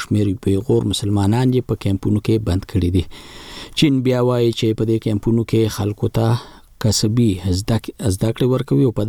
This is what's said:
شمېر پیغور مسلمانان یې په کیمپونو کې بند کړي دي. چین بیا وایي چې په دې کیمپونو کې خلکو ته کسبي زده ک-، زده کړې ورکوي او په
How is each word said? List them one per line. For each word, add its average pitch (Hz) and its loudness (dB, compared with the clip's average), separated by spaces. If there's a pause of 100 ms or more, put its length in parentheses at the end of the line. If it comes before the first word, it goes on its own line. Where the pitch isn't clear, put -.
شمېر 104 0
پیغور 107 0
مسلمانان 104 2
یې 127 2
په - -4
کیمپونو 104 0
کې 107 0
بند 92 -2
کړي 90 0
دي. 87 2 (760)
چین 139 2
بیا 123 2
وایي 120 2
چې 113 -2 (140)
په - 0
دې 113 0
کیمپونو 113 0
کې 113 0
خلکو 104 -2
ته 113 0 (400)
کسبي 113 2 (320)
زده 110 -2
ک-، - -12 (200)
زده 110 -2
کړې 127 0
ورکوي 135 0
او 113 2
په 104 -2